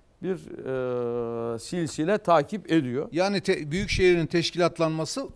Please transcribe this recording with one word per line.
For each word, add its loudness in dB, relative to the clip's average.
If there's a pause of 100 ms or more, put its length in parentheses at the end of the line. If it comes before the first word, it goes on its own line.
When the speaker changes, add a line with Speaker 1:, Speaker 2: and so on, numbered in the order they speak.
(220)
Speaker 1:
bir, -4 (1160)
e, -8
silsile -2
takip 2
ediyor. 0
Speaker 2:
Yani 2
te-, 0
Büyükşehir'in 4
teşkilatlanması 0